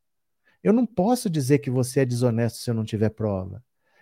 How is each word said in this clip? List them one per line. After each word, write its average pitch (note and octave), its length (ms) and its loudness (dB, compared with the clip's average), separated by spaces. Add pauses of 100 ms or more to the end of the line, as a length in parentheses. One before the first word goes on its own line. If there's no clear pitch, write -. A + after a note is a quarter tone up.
(640)
Eu F#3+ 100 4
não A#3 140 2
posso A3+ 420 0
dizer D3 300 2
que B2+ 100 -8
você B2+ 320 0
é C3+ 60 4
desonesto A#2 540 0
se - 100 -6
eu A#2 40 0
não A2 100 -2
tiver G#2+ 260 0
prova. G2 520 -6 (400)